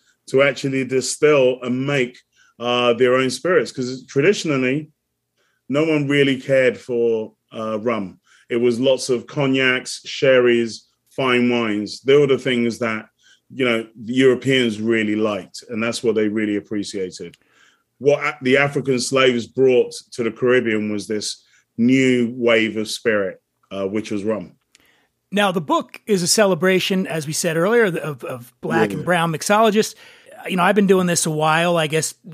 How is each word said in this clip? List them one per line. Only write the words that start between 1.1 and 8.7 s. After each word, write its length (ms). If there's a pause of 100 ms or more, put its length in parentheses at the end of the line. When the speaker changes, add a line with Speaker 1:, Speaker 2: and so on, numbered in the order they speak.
Speaker 1:
and 240
make, 320 (420)
uh, 340
their 220
own 140
spirits. 420
'Cause 360
traditionally, 840 (800)
no 160
one 220
really 340
cared 360
for, 560 (180)
uh, 300
rum. 380 (300)
It 80
was 220